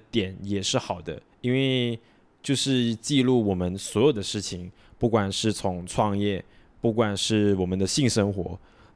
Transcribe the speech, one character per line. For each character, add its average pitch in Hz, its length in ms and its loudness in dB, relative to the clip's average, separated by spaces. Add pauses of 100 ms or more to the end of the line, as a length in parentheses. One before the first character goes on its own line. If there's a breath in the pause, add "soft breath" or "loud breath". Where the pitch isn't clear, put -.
点 95 320 -2
也 98 200 -2
是 110 160 -2
好 90 240 -4
的， 80 200 -10 (200)
因 123 100 0
为 127 480 0 (460 soft breath)
就 139 80 2
是 123 440 0
记 139 260 2
录 123 200 4
我 98 120 2
们 90 200 -2
所 104 280 0
有 151 100 4
的 104 80 -4
事 104 180 -4
情， 90 320 -10 (280 soft breath)
不 120 100 2
管 101 220 2
是 107 200 0
从 92 360 -4
创 104 280 0
业， 101 300 -4 (340 soft breath)
不 117 140 0
管 107 240 2
是 104 380 4
我 92 100 2
们 92 120 -2
的 95 100 0
性 135 200 2
生 104 240 2
活， 90 280 -6 (360 loud breath)